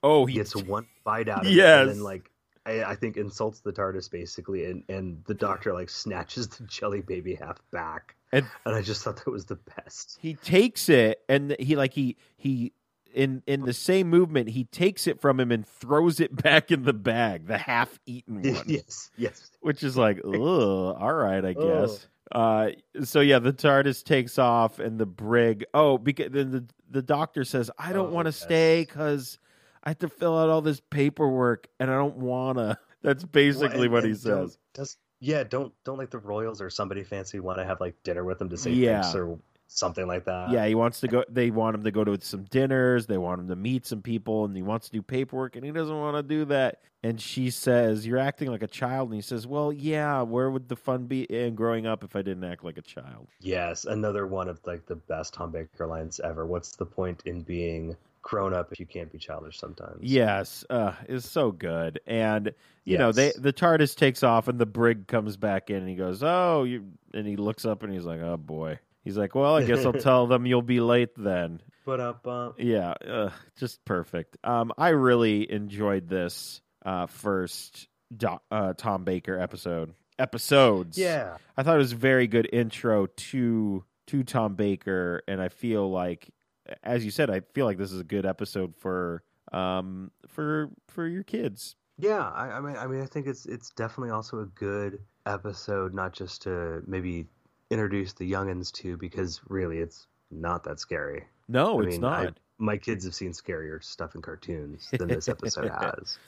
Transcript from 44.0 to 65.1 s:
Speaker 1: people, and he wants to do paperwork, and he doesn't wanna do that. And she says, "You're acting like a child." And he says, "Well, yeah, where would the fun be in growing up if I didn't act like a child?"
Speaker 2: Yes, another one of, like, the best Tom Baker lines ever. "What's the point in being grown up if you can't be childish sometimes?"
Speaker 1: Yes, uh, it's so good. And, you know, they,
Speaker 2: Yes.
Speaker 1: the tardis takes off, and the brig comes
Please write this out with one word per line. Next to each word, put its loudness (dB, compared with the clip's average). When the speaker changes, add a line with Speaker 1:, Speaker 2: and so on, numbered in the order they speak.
Speaker 1:
people, -2
and -4
he -6
wants -4
to -18
do -6
paperwork, -4
and -12
he -10
doesn't -4
wanna -2
do -2
that. 0
And -2
she -2
says, 4
"You're 0
acting -2
like -6
a -6
child." -4
And -8
he -6
says, -6
"Well, -2
yeah, -2
where 0
would -6
the -6
fun -2
be -2
in -2
growing 0
up -2
if -14
I -2
didn't -6
act -10
like -10
a -14
child?" -18
Speaker 2:
Yes, -4
another -2
one -4
of, -10
like, -10
the -10
best -8
Tom -10
Baker -8
lines -8
ever. -6
"What's -6
the -6
point -6
in -8
being -6
grown -4
up -4
if -16
you -14
can't -14
be -20
childish -14
sometimes?" -16
Speaker 1:
Yes, 0
uh, 0
it's -8
so 0
good. -6
And, 0
you 2
know, 6
they, 6
Speaker 2:
Yes. 2
Speaker 1:
the 0
tardis 4
takes 4
off, 4
and -2
the 4
brig 2
comes -2